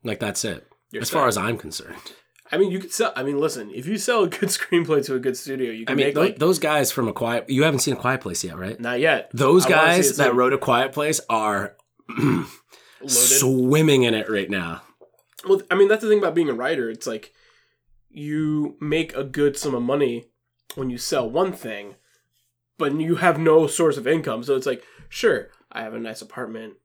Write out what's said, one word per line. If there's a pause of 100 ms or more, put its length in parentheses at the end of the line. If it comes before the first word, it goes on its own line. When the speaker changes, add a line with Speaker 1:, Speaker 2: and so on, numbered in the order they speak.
Speaker 1:
Like,
that's
it. (240)
Speaker 2:
You're
Speaker 1:
As
far
Speaker 2:
set.
Speaker 1:
as (100)
I'm
concerned. (540)
Speaker 2:
I
mean,
you
could
sell,
I
mean,
listen,
if
you
sell
a
good
<laughs>
screenplay
to
a
good
studio,
you
can
Speaker 1:
I
mean,
Speaker 2:
make,
Speaker 1:
tho-,
Speaker 2:
like
Speaker 1:
those
guys
from
A
Quiet,
you
haven't
seen
A
Quiet
Place
yet,
right?
Speaker 2:
Not
yet.
Speaker 1:
Those
Speaker 2:
I
wanna
see
Speaker 1:
guys
Speaker 2:
it
Speaker 1:
that
Speaker 2:
soon.
Speaker 1:
wrote
A
Quiet
Place (100)
are (320)
<clears throat>
Speaker 2:
Loaded.
Speaker 1:
swimming
in
it
right
now. (680)
Speaker 2:
Well,
I
mean,
that's
the
thing
about
being
a
writer.
It's
like, (800)
you
make
a
good
sum
of
money (500)
when
you
sell
one
thing, (840)
but
you
have
no
source
of
income.
So
it's
like, (260)
sure, (220)
I
have
a
nice
apartment (100)